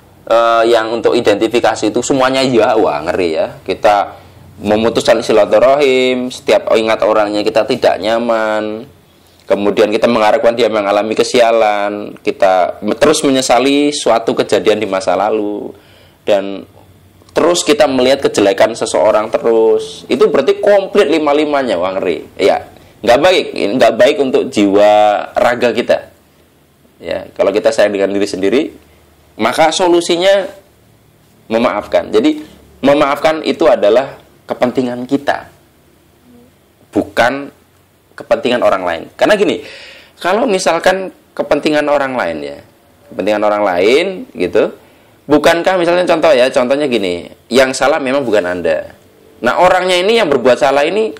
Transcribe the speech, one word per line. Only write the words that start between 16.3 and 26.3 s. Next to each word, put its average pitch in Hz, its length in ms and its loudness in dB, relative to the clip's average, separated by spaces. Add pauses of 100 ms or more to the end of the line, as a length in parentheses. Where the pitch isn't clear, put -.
terus 175 340 0
kita 147 240 2
melihat 131 400 0
kejelekan 110 480 0
seseorang 107 560 0
terus, 113 800 0
itu 135 160 4
berarti 196 320 0
komplit 202 480 2
lima-limanya, 143 720 0
wah 95 160 -2
ngeri. 90 400 -4
Ya, 87 320 0 (320)
nggak 117 220 2
baik, 180 240 2 (340)
nggak 113 160 4
baik 127 240 4
untuk 131 220 0 (100)
jiwa 104 800 4
raga 120 400 0
kita. - 400 -2 (880)